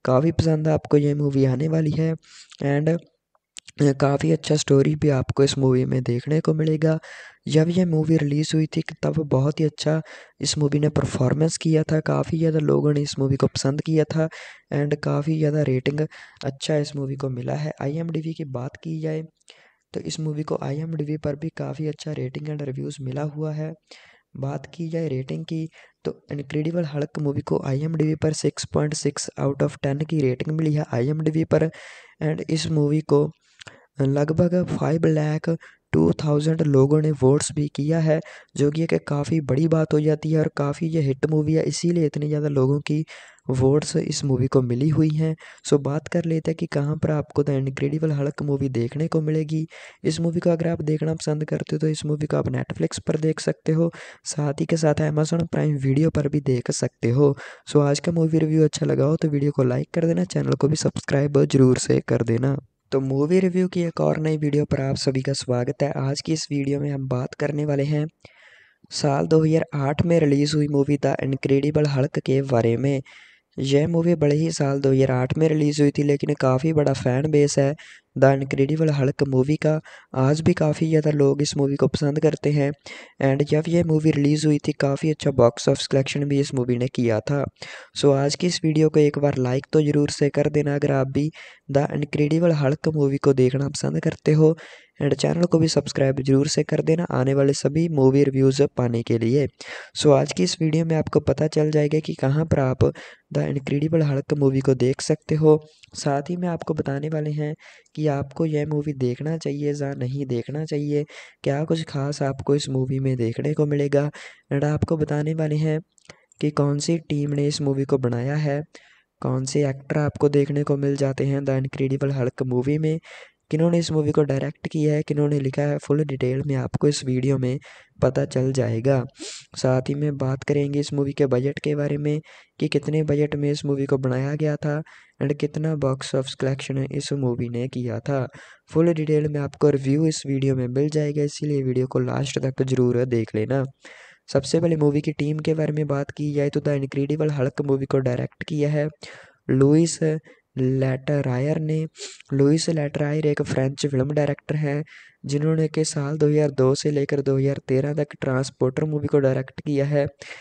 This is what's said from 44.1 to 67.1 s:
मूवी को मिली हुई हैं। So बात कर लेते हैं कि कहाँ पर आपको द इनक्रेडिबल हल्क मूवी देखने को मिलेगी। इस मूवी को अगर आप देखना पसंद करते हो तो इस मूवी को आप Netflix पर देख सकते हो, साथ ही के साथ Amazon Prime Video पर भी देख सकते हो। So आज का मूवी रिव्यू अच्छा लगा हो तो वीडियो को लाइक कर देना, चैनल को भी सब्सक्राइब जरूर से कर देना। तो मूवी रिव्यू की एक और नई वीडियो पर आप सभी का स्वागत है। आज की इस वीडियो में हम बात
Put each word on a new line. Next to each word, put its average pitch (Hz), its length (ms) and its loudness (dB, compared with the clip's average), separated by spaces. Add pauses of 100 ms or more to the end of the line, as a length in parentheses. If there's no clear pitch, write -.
मूवी 131 220 0
को 135 160 2
मिली 123 260 0
हुई 156 200 2
हैं। 160 260 0 (340)
So 147 120 4
बात 139 280 -4
कर 170 160 -2
लेते 160 260 -2
हैं 160 60 -4
कि 170 100 -6
कहाँ 147 300 -2
पर 156 140 -2
आपको 147 320 -2
द 143 80 0
इनक्रेडिबल 139 600 -2
हल्क 143 320 -4
मूवी 139 260 -2
देखने 127 400 -2
को 160 120 0
मिलेगी। 156 440 -2 (400)
इस 160 160 -2
मूवी 170 200 0
को 175 100 2
अगर 165 180 0
आप 165 140 -4
देखना 156 320 -2
पसंद 151 300 -4
करते 151 320 -4
हो - 20 -6
तो 156 100 0
इस 156 180 -4
मूवी 151 200 -2
को 147 100 -2
आप 139 120 -2
Netflix 131 520 -4
पर 160 160 -2
देख 156 240 -2
सकते - 320 -2
हो, 165 180 2 (340)
साथ 147 360 -4
ही 160 60 -2
के 170 100 0
साथ 156 340 2
Amazon 160 380 0
Prime 151 380 0
Video 147 280 2
पर 143 140 0
भी 147 140 0
देख 127 280 0
सकते - 400 -2
हो। 139 260 4 (360)
So 147 80 6
आज 143 200 2
का 175 120 -2
मूवी 160 260 2
रिव्यू 156 260 4
अच्छा 147 220 0
लगा 135 180 2
हो 156 120 2
तो 160 120 0
वीडियो 143 240 0
को 135 120 2
लाइक 127 300 -2
कर 165 120 0
देना, 170 180 0
चैनल 143 280 -2
को 139 160 2
भी 156 80 2
सब्सक्राइब 143 680 0
जरूर 131 340 6
से 131 300 0
कर 120 140 0
देना। 117 340 0 (360)
तो 135 80 2
मूवी 139 400 0
रिव्यू 185 280 0
की 180 140 -2
एक 165 180 -4
और 151 180 2
नई 156 180 0
वीडियो 147 280 0
पर 139 160 -2
आप 135 160 -2
सभी 131 260 0
का 139 100 -4
स्वागत 127 500 -2
है। 143 160 0
आज 135 220 -2
की 160 120 -4
इस 156 180 -4
वीडियो 143 300 -2
में 147 100 -2
हम 139 180 -6
बात 131 260 -4